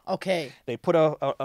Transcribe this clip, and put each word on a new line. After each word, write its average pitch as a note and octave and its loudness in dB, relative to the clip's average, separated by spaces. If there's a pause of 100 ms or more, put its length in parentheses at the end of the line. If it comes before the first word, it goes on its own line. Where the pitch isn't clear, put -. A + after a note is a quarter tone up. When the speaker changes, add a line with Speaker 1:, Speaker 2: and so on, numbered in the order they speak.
Speaker 1:
Okay. F3 -4 (140)
Speaker 2:
They A#2+ -4
put F3 2
a, D#3 4
a, C#3 -2 (100)